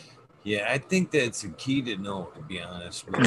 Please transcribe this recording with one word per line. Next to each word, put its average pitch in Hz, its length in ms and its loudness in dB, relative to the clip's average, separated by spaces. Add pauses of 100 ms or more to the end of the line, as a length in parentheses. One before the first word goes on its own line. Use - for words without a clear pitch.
(420)
Yeah, 104 280 0
I 139 80 2
think 185 320 2
that's 123 340 2
a 95 60 -10
key 135 320 0
to 117 140 -4
know, 98 380 -6
to 78 80 -14
be 90 180 -10
honest 87 460 -10
with 98 200 2